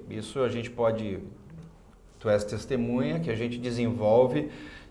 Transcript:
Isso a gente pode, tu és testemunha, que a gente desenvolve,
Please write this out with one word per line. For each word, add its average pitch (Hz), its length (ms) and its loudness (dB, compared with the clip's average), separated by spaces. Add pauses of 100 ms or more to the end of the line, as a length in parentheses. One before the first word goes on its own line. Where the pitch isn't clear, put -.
Isso 107 320 -4
a 120 80 4
gente 117 200 -6
pode, 107 500 0 (1000)
tu 110 100 -2
és 104 140 4
testemunha, 123 760 0
que 165 120 -2
a 113 40 0
gente 120 220 -2
desenvolve, 120 920 4 (420)